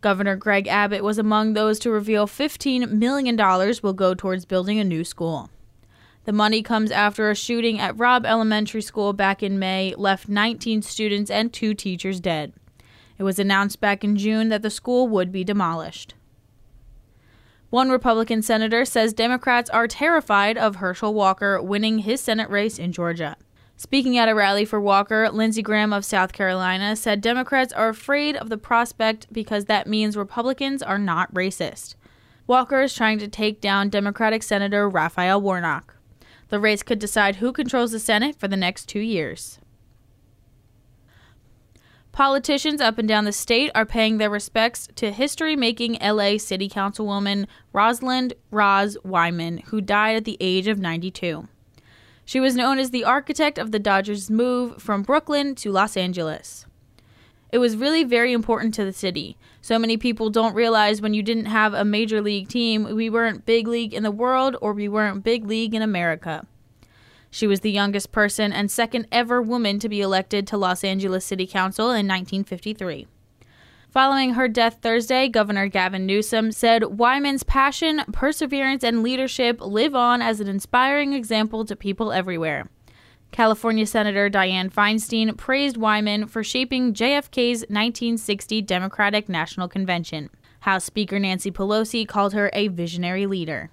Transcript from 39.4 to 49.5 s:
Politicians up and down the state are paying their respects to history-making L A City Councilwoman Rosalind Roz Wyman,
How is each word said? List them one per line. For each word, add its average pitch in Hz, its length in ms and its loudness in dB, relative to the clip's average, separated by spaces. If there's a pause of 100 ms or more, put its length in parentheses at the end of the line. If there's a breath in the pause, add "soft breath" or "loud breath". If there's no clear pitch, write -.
Politicians 277 720 0
up 220 160 2
and 220 100 0
down 214 160 2
the 208 80 -2
state 240 420 0
are 220 120 2
paying 220 320 0
their 208 120 2
respects 220 680 -2
to 214 140 -2
history-making 240 920 -2
L 208 180 2
A 202 180 2
City 196 300 -4
Councilwoman 202 800 -4 (240 soft breath)
Rosalind 247 640 0 (180)
Roz 202 540 2
Wyman, 170 600 0